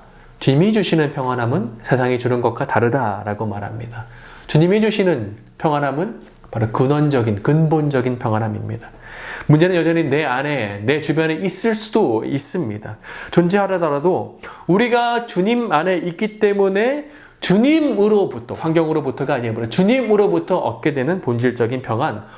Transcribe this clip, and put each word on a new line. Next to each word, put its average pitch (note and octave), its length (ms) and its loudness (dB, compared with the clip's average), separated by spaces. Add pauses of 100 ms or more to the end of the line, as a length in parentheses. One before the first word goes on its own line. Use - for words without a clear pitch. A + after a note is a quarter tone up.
(400)
주님이 D#3+ 340 2
주시는 E3 400 0
평안함은 B2+ 720 -4
세상이 B2+ 360 0
주는 B2 220 -2
것과 A#2+ 260 -2
다르다라고 A2 760 -2
말합니다. G#2 600 -10 (420)
주님이 F3+ 340 4
주시는 F3+ 560 0 (200)
평안함은 D3 640 -2 (300)
바로 A2+ 200 -2
근원적인, C3 720 2
근본적인 D3 760 2
평안함입니다. G#2+ 720 -4 (560)
문제는 E3+ 300 4
여전히 E3 300 2
내 D3 200 0
안에, B2+ 600 -2
내 C#3+ 160 2
주변에 D#3+ 340 0
있을 G3 400 -2
수도 C3+ 500 0
있습니다. A#2+ 720 -4 (320)
존재하더라도 E3+ 1120 2 (260)
우리가 A#3 600 2
주님 A3 440 0
안에 F3 260 2
있기 F#3+ 420 -6
때문에 G3+ 720 0 (300)
주님으로부터, G#3 1120 2
환경으로부터가 D#3 800 0
아니라 A2+ 340 -4
주님으로부터 G3+ 880 2
얻게 C#3 360 -2
되는 D3 280 -2
본질적인 A#2+ 640 -2
평안. A2+ 400 -4 (140)